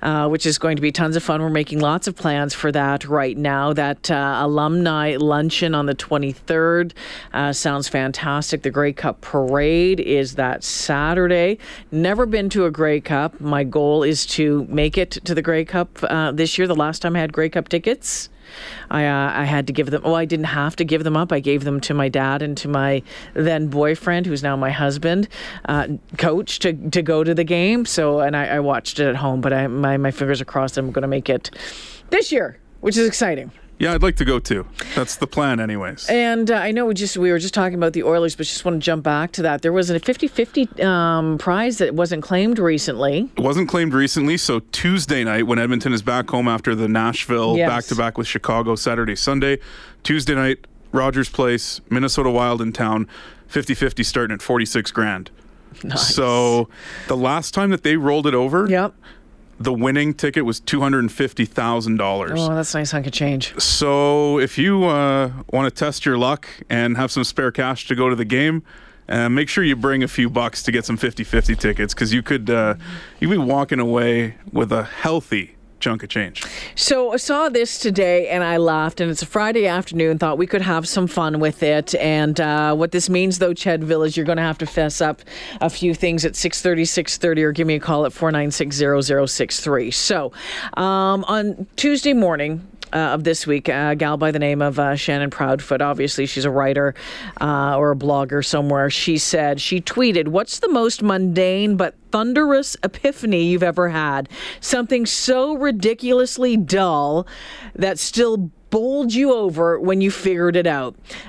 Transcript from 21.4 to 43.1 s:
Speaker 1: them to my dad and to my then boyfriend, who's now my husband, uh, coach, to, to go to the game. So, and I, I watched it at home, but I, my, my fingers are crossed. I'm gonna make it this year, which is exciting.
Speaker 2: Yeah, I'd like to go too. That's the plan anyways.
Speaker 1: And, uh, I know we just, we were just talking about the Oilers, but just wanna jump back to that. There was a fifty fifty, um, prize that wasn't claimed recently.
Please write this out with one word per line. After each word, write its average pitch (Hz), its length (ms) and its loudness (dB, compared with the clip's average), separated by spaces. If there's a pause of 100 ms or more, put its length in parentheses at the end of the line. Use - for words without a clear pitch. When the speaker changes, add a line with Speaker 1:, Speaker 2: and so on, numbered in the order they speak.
Speaker 1:
them 143 180 -2
to - 120 -4
my 139 160 2
dad 135 320 0
and 147 160 -4
to - 100 -8
my 139 340 0 (340)
then 156 320 0
boyfriend, 156 580 0
who's 147 180 -4
now 139 140 0
my 135 120 0
husband, 147 600 0 (400)
uh, 147 180 0 (300)
coach, 170 420 0
to, 175 140 0 (180)
to 175 100 0
go 156 220 2
to 165 100 2
the 165 120 2
game. 185 400 2
So, 147 340 2
and 147 160 2
I, 143 120 0
I 147 120 0
watched 139 400 -2
it 147 80 2
at 127 80 2
home, 131 240 -2
but 135 140 0
I, 135 140 0
my, 135 280 0
my 139 160 0
fingers 135 300 -2
are 131 40 -6
crossed. 135 320 -4
I'm 131 140 -4
gonna 135 160 -2
make 139 220 -4
it 127 220 -2 (580)
this - 240 2
year, 170 240 -2 (240)
which 208 160 0
is 226 100 4
exciting. 156 420 -2 (280)
Speaker 2:
Yeah, 165 160 0
I'd 165 100 2
like 175 120 4
to 143 100 2
go 127 140 2
too. 98 260 -4 (300)
That's 127 220 -2
the 143 100 -2
plan 139 320 0
anyways. 104 480 -6
Speaker 1:
And, 233 420 2
uh, 233 60 4
I 214 160 -2
know 240 140 0
we 226 80 0
just, 196 240 -4
we 180 120 4
were 175 100 2
just 185 140 -6
talking 185 240 0
about 165 140 2
the 160 120 -4
Oilers, 165 300 2
but 160 120 -8
just - 180 -8
wanna 170 160 0
jump 156 240 -2
back 151 300 0
to - 80 -6
that. 151 220 0
There 165 100 2
was 180 160 2
a 170 100 0
fifty 254 300 -2
fifty, 240 400 0 (120)
um, 165 560 2
prize 214 420 0
that 139 140 2
wasn't 165 300 0
claimed 208 340 2
recently. 151 800 0